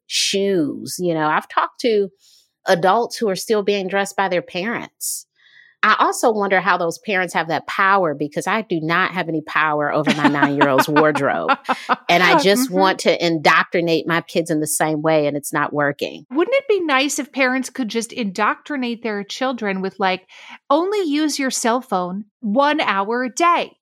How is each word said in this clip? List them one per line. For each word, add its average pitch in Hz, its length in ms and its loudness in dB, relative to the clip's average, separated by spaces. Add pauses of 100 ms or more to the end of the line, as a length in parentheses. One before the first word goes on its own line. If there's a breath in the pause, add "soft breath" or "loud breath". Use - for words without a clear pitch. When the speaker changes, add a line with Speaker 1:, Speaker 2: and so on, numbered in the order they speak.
Speaker 1:
shoes. 156 920 -2
You 175 160 0
know, 156 140 0
I've 170 200 -2
talked - 340 -4
to 208 260 2 (580 soft breath)
adults 190 500 2
who 226 120 -2
are 185 80 -2
still 214 260 -2
being 202 260 0
dressed 196 280 -2
by 196 120 0
their 175 140 0
parents. - 840 -8 (540 soft breath)
I 214 200 4
also 285 320 2
wonder 196 280 2
how 180 160 2
those 170 220 -2
parents 185 360 -2
have 165 140 0
that 151 200 -4
power, 190 440 2
because 147 360 -4
I 214 140 0
do 175 200 -4
not 170 300 0
have 170 160 -4
any 160 140 -2
power 151 500 0
over 147 220 0
my 147 120 0
nine-year-old's 143 600 2
wardrobe. 143 680 2
Speaker 2:
<laughs> - 540 -4
Speaker 1:
And 175 120 4
I 170 180 6
just 202 280 2
Speaker 2:
Mm-hmm. 180 100 -2
Speaker 1:
want 190 220 4
to 170 240 2
indoctrinate 165 840 2
my 170 140 2
kids 170 280 -2
in 156 80 0
the 151 80 -2
same 156 360 -2
way, 156 260 2
and 143 80 -4
it's - 160 -8
not 147 200 0
working. 143 600 -4
Speaker 2:
Wouldn't 359 240 0
it 554 100 -2
be 403 140 2
nice 285 380 0
if 262 140 -8
parents 262 380 -2
could 247 180 -6
just 226 240 -6
indoctrinate 240 880 -4
their 208 200 -4
children 220 600 -4
with, 190 180 -6
like, 185 260 -2 (420 loud breath)
"Only 381 340 2
use 294 360 0
your 269 140 -2
cell 240 280 0
phone 185 440 -4 (160)
one 277 400 0
hour 214 420 -2
a 254 100 -4
day. 339 500 0